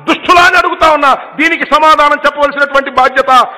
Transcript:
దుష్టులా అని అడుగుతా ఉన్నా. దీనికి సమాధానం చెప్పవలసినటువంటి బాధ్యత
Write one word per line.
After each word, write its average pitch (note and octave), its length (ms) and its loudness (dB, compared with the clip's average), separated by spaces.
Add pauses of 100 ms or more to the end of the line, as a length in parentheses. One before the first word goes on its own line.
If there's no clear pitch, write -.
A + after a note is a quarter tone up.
దుష్టులా F4 340 2
అని F#4 140 4
అడుగుతా E4+ 380 0
ఉన్నా. C#4+ 200 2 (260)
దీనికి D4+ 340 -4
సమాధానం D4+ 420 2 (100)
చెప్పవలసినటువంటి C#4 640 -2
బాధ్యత C4 560 0 (120)